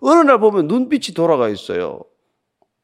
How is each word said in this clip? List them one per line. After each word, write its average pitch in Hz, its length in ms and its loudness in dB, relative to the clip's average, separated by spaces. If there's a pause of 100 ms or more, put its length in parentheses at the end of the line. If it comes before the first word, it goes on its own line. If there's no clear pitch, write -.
어느 311 220 4
날 269 180 4
보면 202 260 2
눈빛이 247 480 -4
돌아가 156 340 0
있어요. 87 520 -8 (840)